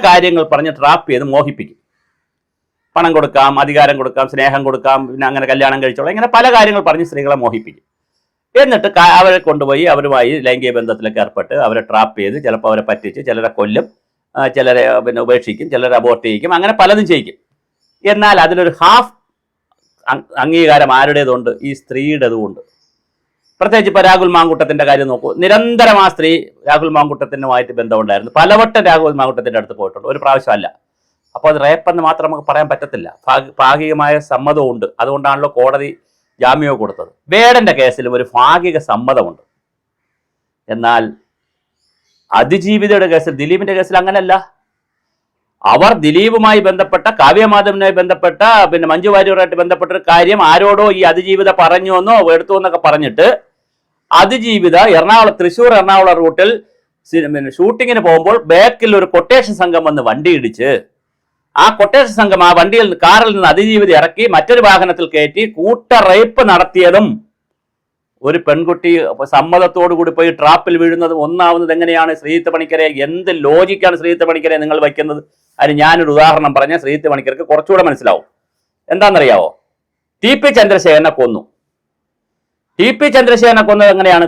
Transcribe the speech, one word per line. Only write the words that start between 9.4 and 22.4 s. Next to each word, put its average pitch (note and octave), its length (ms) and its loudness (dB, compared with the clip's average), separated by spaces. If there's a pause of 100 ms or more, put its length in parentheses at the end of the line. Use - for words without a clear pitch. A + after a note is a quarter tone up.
അവരുമായി C#3 380 0 (140)
ലൈംഗിക B2+ 320 -2
ബന്ധത്തിലൊക്കെ A2 460 -6
ഏർപ്പെട്ട് - 300 -8 (120)
അവരെ G#2+ 240 -4
ട്രാപ്പ് A2 300 -2
ചെയ്ത് G#2 260 -6
ചിലപ്പോൾ A2 240 -2
അവരെ A2 200 -2
പറ്റിച്ച് G#2 380 -10
ചിലരെ A2+ 320 -4
കൊല്ലും, G#2+ 260 -4 (500)
ആ, C#3 200 -4
ചിലരെ, B2+ 280 0 (220)
പിന്നെ, A#2+ 200 -6
ഉപേക്ഷിക്കും, B2 500 -4
ചിലരെ B2 240 0
അബോർട്ട് A#2+ 260 -2
ചെയ്യിക്കും, A2 320 -6
അങ്ങനെ G#3 240 -2
പലതും G3+ 300 2
ചെയ്യിക്കും. C#3 260 -4 (680)
എന്നാൽ G#3 320 2 (100)
അതിലൊരു F3 360 0
ഹാഫ് A3 300 2 (1000)
അങ്-, C3+ 160 -8 (160)
അംഗീകാരം D3+ 560 2
ആരുടേതുണ്ട്? C3+ 520 -2 (120)
ഈ C#3 80 -10 (100)
സ്ത്രീയുടേതുമുണ്ട്. B2+ 800 -6 (1000)